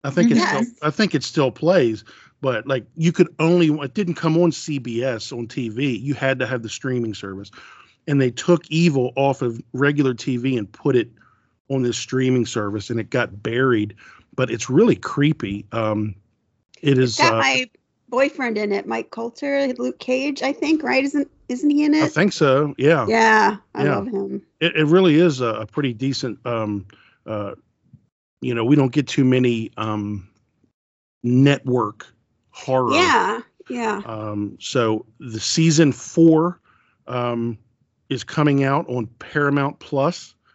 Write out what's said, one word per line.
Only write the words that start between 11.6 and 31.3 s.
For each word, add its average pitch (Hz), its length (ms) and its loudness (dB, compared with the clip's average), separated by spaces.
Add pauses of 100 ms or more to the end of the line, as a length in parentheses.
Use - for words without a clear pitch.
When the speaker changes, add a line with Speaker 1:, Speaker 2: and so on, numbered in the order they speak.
Speaker 1:
on 135 140 -2
this 120 140 -2
streaming 127 480 0
service, 104 440 -6
and 117 100 -4
it 110 100 -8
got 104 340 -4
buried. 117 500 0 (420)
But 131 140 -2
it's 113 200 -6
really 170 260 4
creepy. 113 800 -2
Um, 107 420 -2 (640)
it 139 160 2
Speaker 3:
It's 127 140 2
Speaker 1:
is, 110 60 -6
Speaker 3:
got 294 160 2
Speaker 1:
uh, 113 60 0
Speaker 3:
my 262 300 -2 (380)
boyfriend 254 500 -2
in 208 140 -4
it, 202 160 -4
Mike 226 240 -6
Colter, 277 640 -4
Luke 247 220 -6
Cage, 269 420 -4
I 269 120 -2
think, 311 280 0
right? 262 220 0
Isn't, 285 260 -2 (200)
isn't 254 200 0
he 294 140 4
in 294 100 4
Speaker 1:
I 311 120 4
Speaker 3:
it? - 80 -4
Speaker 1:
think 190 180 2
so. 143 460 2
Yeah. 139 300 4
Speaker 3:
Yeah, 220 500 4 (180)
I 208 80 -2
Speaker 1:
Yeah. 180 140 2
Speaker 3:
love 202 100 -4
him. 196 340 -6 (200)
Speaker 1:
It, 170 160 0
it 156 80 4
really 160 340 6
is 156 220 2
a, 123 60 0
a 110 200 -4
pretty 139 260 -4
decent, 127 520 -4
um, 107 400 -4 (420)
uh, 104 260 -8 (880)
you 127 140 -4
know, 117 100 -2
we 143 120 6
don't 135 160 2
get 143 140 0
too - 180 0
many, 127 520 2
um, 104 500 -6 (960)
network 123 840 2 (440)